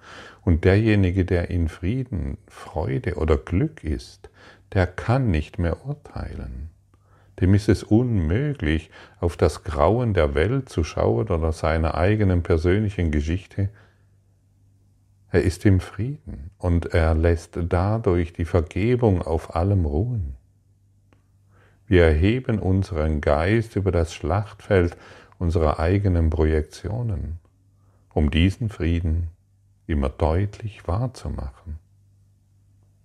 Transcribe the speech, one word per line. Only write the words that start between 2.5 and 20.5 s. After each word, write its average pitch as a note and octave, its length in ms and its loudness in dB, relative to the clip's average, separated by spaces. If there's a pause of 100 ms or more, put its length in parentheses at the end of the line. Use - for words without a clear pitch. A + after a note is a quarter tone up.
oder D#2+ 200 2
Glück A2 480 -2
ist, - 460 -8 (420)
der F#2+ 140 4
kann B2 440 -2
nicht D#2 280 -2
mehr E2+ 260 -2
urteilen. - 840 -12 (680)
Dem F#2 120 4
ist G2+ 160 2
es G2+ 140 2
unmöglich, G#2+ 1080 0 (280)
auf F2 180 -2
das - 280 0
Grauen G2 500 0
der D2 200 2
Welt G#2+ 360 0
zu - 140 -2
schauen G#2+ 440 -2
oder D#2+ 240 0
seiner D#2+ 440 0
eigenen F#2+ 460 2
persönlichen F2+ 680 0
Geschichte. D#2+ 580 -2 (1600)
Er F#2 120 2
ist - 240 0
im F#2+ 140 6
Frieden A2 760 -10
und E2+ 300 0
er D#2+ 280 2
lässt E2 440 0 (100)
dadurch F#2 640 0
die F2 140 -6
Vergebung G2 760 0
auf - 340 -6
allem F#2 300 2
ruhen. D#2+ 520 -4 (1500)